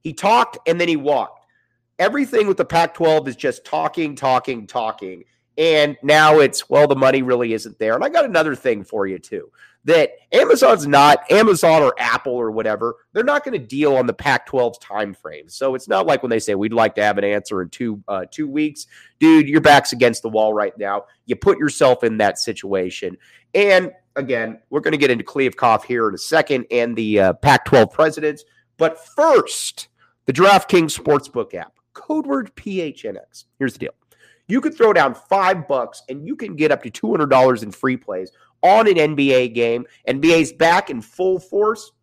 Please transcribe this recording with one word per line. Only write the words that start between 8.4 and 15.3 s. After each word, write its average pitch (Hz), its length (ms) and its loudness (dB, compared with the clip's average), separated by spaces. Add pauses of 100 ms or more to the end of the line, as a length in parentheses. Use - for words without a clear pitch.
thing 113 260 -4
for 101 240 -6
you, 92 140 -8
too, - 320 -14 (320)
that 156 260 2 (220)
Amazon's 233 560 4
not, 143 420 4
Amazon 175 540 4
or 127 120 2
Apple 120 360 -4
or 120 180 -4
whatever, 110 460 -4 (160)
they're 220 100 -4
not 285 220 -2
gonna 233 160 -6
deal 135 360 -2
on 123 120 0
the 117 40 -4
Pac-twelve's 123 680 -2
time 101 360 -8
frame. 78 340 -20